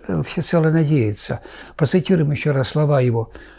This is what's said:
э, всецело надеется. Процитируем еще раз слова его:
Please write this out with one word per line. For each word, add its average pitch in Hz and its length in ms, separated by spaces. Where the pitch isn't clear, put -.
э, 170 180
всецело 160 460
надеется. 147 720
Процитируем 165 540
еще 147 220
раз 135 160
слова 147 320
его: 117 320